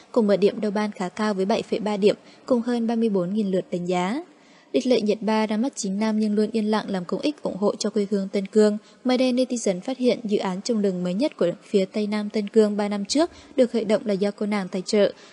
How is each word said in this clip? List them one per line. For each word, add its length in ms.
cùng 160
mở 100
điểm 260
Doban 280
khá 180
cao 240
với 120
bảy 160
phẩy 180
ba 180
điểm, 180
cùng 160
hơn 260
ba 80
mươi 140
bốn 240
nghìn 180
lượt 200
đánh 140
giá. 380
Địch 160
Lệ 140
Nhật 200
Ba 260
ra 100
mắt 180
chính 240
nam 200
nhưng 160
luôn 160
yên 200
lặng 160
làm 180
công 160
ích 200
ủng 160
hộ 180
cho 140
quê 220
hương 180
Tân 160
Cương. 320
Mới 140
đây, 160
netizen 460
phát 180
hiện 260
dự 140
án 240
trồng 200
rừng 220
mới 100
nhất 240
của 140
phía 220
Tây 220
Nam 220
Tân 180
Cương 300
ba 120
năm 160
trước 260
được 160
khởi 140
động 200
là 80
do 180
cô 140
nàng 220
tài 140
trợ. 320